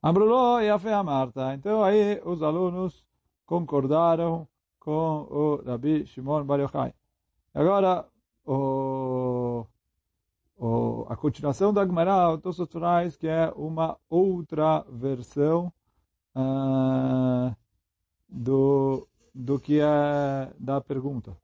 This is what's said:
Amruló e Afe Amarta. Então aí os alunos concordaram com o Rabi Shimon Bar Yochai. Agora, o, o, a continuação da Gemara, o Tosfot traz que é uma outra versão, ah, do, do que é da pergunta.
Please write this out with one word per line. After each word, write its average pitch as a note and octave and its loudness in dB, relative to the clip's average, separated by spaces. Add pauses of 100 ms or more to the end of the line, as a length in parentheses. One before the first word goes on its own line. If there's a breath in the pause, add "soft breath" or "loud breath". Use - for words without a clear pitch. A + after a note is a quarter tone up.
Amruló A#3 4
e G#3 2
Afe G#3 0
Amarta. C3+ -2
Então G#3 0
aí G#3 2
os E3+ -4
alunos F3 -2 (400)
concordaram E3 0 (320)
com D#3 -2
o D3 0
Rabi C#3 -2
Shimon C#3 -4
Bar C#3+ 0
Yochai. C#3 -4 (600)
Agora, F#3 2 (380)
o, C3 -2 (920)
o, A#2 -2
a A2+ -6
continuação D3+ 0
da G3+ 2
Gemara, F3+ 4
o D#3+ -2
Tosfot F3 -6
traz E3+ 0
que E3 -6
é D#3+ 0
uma D#3+ -4 (120)
outra E3 0
versão, C#3+ -2 (600)
ah, C3 0 (760)
do, C3+ 0 (260)
do C3 -4
que D3 2
é C#3+ 0
da C3+ -4
pergunta. C3 -8